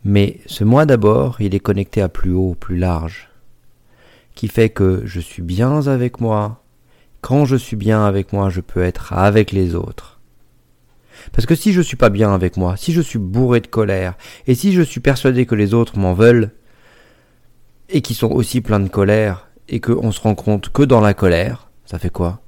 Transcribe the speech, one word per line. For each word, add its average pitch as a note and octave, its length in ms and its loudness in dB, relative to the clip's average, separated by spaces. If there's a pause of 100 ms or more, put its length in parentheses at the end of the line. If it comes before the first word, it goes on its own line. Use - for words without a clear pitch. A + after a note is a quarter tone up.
Mais G2+ 420 2
ce - 160 -8
moi B2+ 240 4
d'abord, B2 540 2
il G2 160 -2
est F#2+ 40 0
connecté G2 400 -2
à F#2 80 0
plus F2+ 240 0
haut, F#2 220 0
plus F2+ 240 -6
large, E2+ 520 -4 (1040)
qui A2+ 100 -6
fait A2 240 2
que F#2 340 0
je F2+ 140 -10
suis E2+ 240 -12
bien B2+ 460 -2
avec B2 320 -2
moi. A2 420 -4 (580)
Quand C#3+ 240 2
je C3 120 0
suis - 180 -6
bien G#2+ 320 2
avec G2 260 -2
moi, G2 160 0
je F#2 120 -4
peux - 200 -6
être - 320 -4
avec G#2 380 2
les F#2 240 -2
autres. - 460 -10 (1120)
Parce A#2 140 2
que E3 100 2
si G#3 160 0
je F3+ 100 4
suis - 140 -4
pas A#2 140 4
bien G2+ 220 2
avec F#2 240 0
moi, F#2 200 -2
si E3 160 -4
je E3+ 80 0
suis - 180 -4
bourré A#2 420 2
de - 60 -18
colère, F#2+ 500 -2 (300)
et B2+ 80 4
si G3 180 0
je F3+ 100 4
suis C3+ 180 -4
persuadé C3 460 2
que A2+ 100 -2
les G#2 180 0
autres A#2 240 0
m'en F#2 160 0
veulent, A2+ 380 4 (1400)
et E3 120 0
qu'ils A2+ 160 -8
sont A2+ 140 -2
aussi A#2+ 300 -2
pleins G#2+ 200 0
de F#2+ 80 -2
colère, G2+ 600 0 (200)
et A#2 120 -6
qu'on A#2 320 -2
se - 80 -10
rend G#2+ 160 0
compte G#2 340 -4
que D3 140 4
dans B2+ 160 4
la G#2 120 4
colère, F#2 580 0 (140)
ça E2+ 140 -12
fait F2 100 -6
quoi ? F2 400 -6